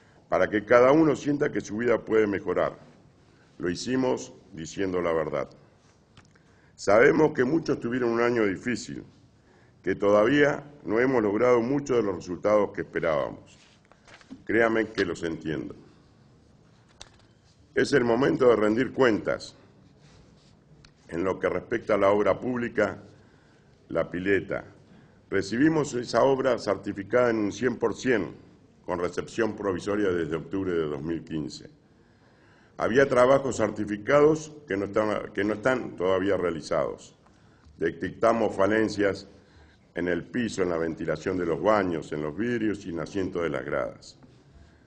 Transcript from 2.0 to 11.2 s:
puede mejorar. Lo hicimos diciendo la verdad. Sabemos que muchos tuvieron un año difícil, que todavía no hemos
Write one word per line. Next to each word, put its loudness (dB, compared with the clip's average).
puede 4
mejorar. -2
Lo -4
hicimos -2
diciendo -6
la 0
verdad. -4
Sabemos 4
que 0
muchos -2
tuvieron -2
un 0
año 2
difícil, -6
que -2
todavía 4
no -2
hemos 2